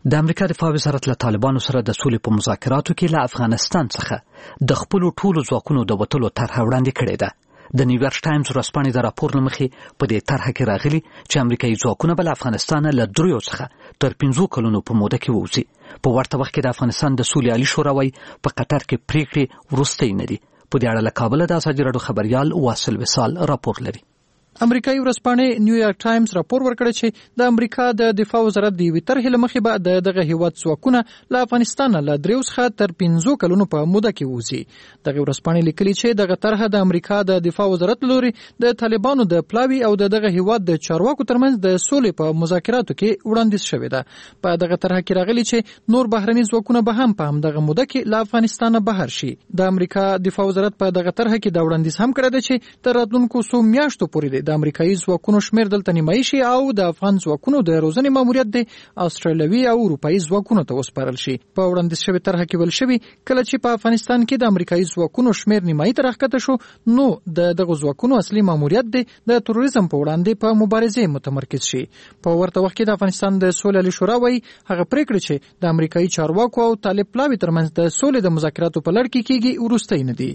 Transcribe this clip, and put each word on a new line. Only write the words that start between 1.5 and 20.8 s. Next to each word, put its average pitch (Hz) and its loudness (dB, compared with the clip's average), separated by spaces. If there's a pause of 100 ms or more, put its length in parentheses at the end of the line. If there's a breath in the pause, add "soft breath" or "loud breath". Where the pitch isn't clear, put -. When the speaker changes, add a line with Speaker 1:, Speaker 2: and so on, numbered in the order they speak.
Speaker 1:
سره 123 -2
د 110 -4
سولې 113 -2
په 110 -4
مذاکراتو 117 -2
کې 170 0
له 151 2
افغانستان 123 -2
څخه - -6 (460 loud breath)
د 135 2
خپلو 180 0
ټولو 175 0
ځواکونو 127 -2
د 101 -2
وتلو 104 -2
طرحه 120 -4
وړاندې 127 0
کړې 98 -2
ده. 98 -4 (460 loud breath)
د 127 2
نیویارک 123 0
ټایمز 147 -2
ورځپاڼې 135 -2
د 120 0
راپور 120 -2
له 135 2
مخې 131 -2 (320 loud breath)
په - 0
دې 107 0
طرحه 139 -2
کې - -4
راغلي 147 0 (280 loud breath)
چې - -2
امریکایي 120 0
ځواکونه 127 -2
به 170 -2
له 165 -2
افغانستانه 143 -2
له 120 2
دریو 151 0
څخه - -8 (340 loud breath)
تر 139 2
پنځو 143 0
کلونو 110 0
په - -6
موده 107 2
کې - -4
ووځي. 107 -2 (400 loud breath)
په 131 2
ورته 127 0
وخت - -6
کې 147 0
د 131 -2
افغانستان 127 -2
د 120 -2
سولې 120 0
عالي 117 0
شورا 143 0
وایي 135 0 (320 loud breath)
په - -2
قطر 139 -2
کې - -4 (140)
پریکړې 147 0 (280 loud breath)
وروستۍ 135 0
نه 92 -4
دي. - -6 (320 soft breath)
په 139 0
دې 120 0